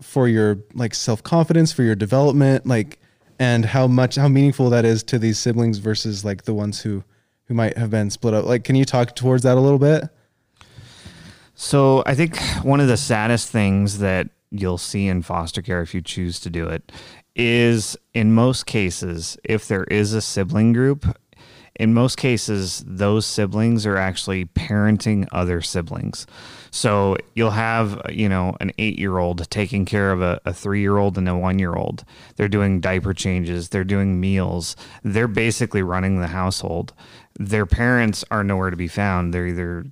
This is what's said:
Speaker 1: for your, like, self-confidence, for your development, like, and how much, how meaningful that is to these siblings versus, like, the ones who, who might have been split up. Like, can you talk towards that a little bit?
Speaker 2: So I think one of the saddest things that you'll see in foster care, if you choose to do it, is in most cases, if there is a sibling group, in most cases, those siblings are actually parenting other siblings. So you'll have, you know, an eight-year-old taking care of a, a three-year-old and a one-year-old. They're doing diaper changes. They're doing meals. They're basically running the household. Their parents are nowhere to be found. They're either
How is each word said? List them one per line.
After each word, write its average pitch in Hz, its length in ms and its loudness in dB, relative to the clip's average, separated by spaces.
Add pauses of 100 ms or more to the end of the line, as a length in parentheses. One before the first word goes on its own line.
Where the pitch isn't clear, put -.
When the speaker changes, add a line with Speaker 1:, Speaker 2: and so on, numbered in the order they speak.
Speaker 1:
for 127 260 0
your, 107 320 2 (140)
like, 117 220 -4
self-confidence, 160 760 2
for - 120 0
your 110 120 4
development, 131 720 2
like, 117 340 -2 (400)
and 120 260 2
how 131 220 2
much, 127 300 2
how 139 100 4
meaningful 135 420 4
that 120 160 4
is 113 180 4
to - 140 -2
these 110 220 0
siblings 117 400 0
versus, 104 440 -4
like, 98 200 -6
the 113 100 -4
ones 104 280 -4
who, 101 220 -6 (420)
who 117 100 -4
might 113 220 0
have 113 120 -2
been 107 200 0
split 113 240 -2
up. 104 120 0
Like, 120 180 0
can - 120 2
you 135 100 4
talk 123 300 0
towards 127 280 2
that 127 140 6
a - 20 4
little 135 200 4
bit? 151 240 4 (1500)
Speaker 2:
So 135 500 4
I - 100 0
think 160 240 0 (240)
one 139 160 4
of 143 80 6
the 120 100 4
saddest 113 520 0
things 101 480 2
that 95 320 0 (200)
you'll 92 280 -2
see 98 300 -4
in 90 160 0
foster 87 380 -6
care, 87 200 -4
if 82 120 -8
you 90 80 -4
choose 87 400 -6
to - 80 -8
do 85 180 -6
it, - 240 -10 (440)
is 117 600 2 (160)
in 110 200 4
most 120 320 4
cases, 87 800 -4
if 107 240 -4
there 95 180 -2
is 104 280 0
a 110 80 -2
sibling 104 520 0
group, 135 440 0 (580)
in 110 180 2
most 120 240 2
cases, 104 680 -2
those 101 400 0
siblings 107 600 0
are 101 100 0
actually 95 500 -2
parenting 104 840 0
other 90 300 -2
siblings. - 680 -8 (420)
So 101 480 2 (160)
you'll 113 180 2
have, 113 580 -2
you 101 200 -2
know, 92 300 0
an 95 180 -4
eight-year-old 90 720 -2
taking 101 360 -2
care 98 260 0
of 92 100 0
a, 87 240 -2
a 92 80 -4
three-year-old 101 640 0
and 92 120 -2
a 90 60 -2
one-year-old. 92 680 -2 (320)
They're 104 140 -2
doing 98 320 2
diaper 92 320 -2
changes. 87 560 -4
They're 95 160 -2
doing 98 340 0
meals. 92 560 -2 (280)
They're 110 260 0
basically 110 520 -2
running 92 380 -2
the 87 80 -4
household. 90 640 -4 (460)
Their 104 260 -2
parents 117 640 0
are 107 140 -2
nowhere 95 260 0
to 87 80 -6
be 85 120 -4
found. 90 440 -2
They're 87 140 -4
either 87 440 -6